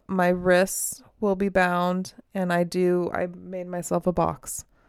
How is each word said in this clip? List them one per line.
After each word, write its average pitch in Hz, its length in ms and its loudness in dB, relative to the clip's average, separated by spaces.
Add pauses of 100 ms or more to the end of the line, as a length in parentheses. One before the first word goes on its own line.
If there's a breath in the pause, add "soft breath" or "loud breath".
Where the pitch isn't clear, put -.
my 185 220 2
wrists 180 760 2 (180)
will 202 160 0
be 196 120 0
bound, 180 640 0 (220)
and 185 180 -2
I 175 120 2
do, 180 480 2
I 175 140 -2
made 180 400 -12
myself 175 400 -4
a 180 60 4
box. - 520 -2 (240)